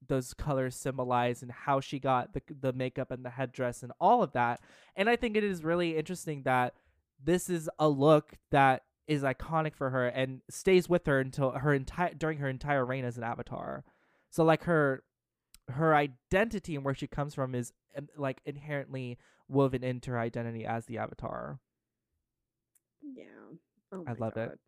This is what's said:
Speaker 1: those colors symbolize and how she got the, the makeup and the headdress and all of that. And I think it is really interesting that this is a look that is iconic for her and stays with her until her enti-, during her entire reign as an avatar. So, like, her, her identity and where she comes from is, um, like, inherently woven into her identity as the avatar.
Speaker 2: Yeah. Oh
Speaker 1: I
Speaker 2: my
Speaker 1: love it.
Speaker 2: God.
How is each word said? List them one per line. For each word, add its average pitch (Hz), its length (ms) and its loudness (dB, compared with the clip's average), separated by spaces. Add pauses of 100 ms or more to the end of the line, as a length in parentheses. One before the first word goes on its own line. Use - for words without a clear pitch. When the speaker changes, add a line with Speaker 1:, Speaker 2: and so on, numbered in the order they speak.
Speaker 1:
those 131 260 -2
colors 131 420 -2
symbolize 123 680 -2
and 123 100 -12
how 139 260 0
she 139 200 -6
got 131 340 0
the, 139 80 -6 (200)
the 131 120 0
makeup 127 380 -4
and 127 140 -8
the 123 60 -10
headdress 127 520 -4
and 120 180 -14
all 220 220 6
of 170 100 0
that. 120 260 2 (380)
And 196 140 0
I 240 60 4
think 233 200 -2
it 208 80 2
is 185 180 -2
really 165 360 0
interesting 156 460 -6
that 127 280 2 (500)
this 175 280 2
is 160 180 -4 (100)
a 156 80 4
look 151 480 6 (180)
that 135 320 6 (220)
is 147 160 0
iconic 156 520 -2
for 135 160 -2
her 127 160 2
and 131 420 -2
stays 185 400 4
with 175 180 2
her 139 140 4
until 131 300 0
her 139 280 2
enti-, 156 400 -2
during 156 200 -2
her 143 100 -4
entire 131 380 0
reign 131 180 -2
as 120 140 -6
an 117 60 -8
avatar. 123 600 -8 (460)
So, 165 140 2
like, 160 200 4
her, 151 380 2 (680)
her 156 260 2
identity 170 800 0
and 139 80 -6
where 135 120 0
she 143 120 -6
comes 143 280 -6
from 131 200 -2
is, 120 200 -4 (240)
um, 139 180 -10
like, 135 300 -4
inherently 139 720 -8 (300)
woven 131 360 2
into 127 280 -4
her 120 60 0
identity 117 460 -4
as 113 220 -6
the 117 100 -10
avatar. - 640 -8 (1400)
Speaker 2:
Yeah. 277 220 -16 (680)
Oh 190 140 -10
Speaker 1:
I 120 60 -6
Speaker 2:
my 110 60 -8
Speaker 1:
love 110 180 -6
it. 113 120 -6
Speaker 2:
God. - 200 -14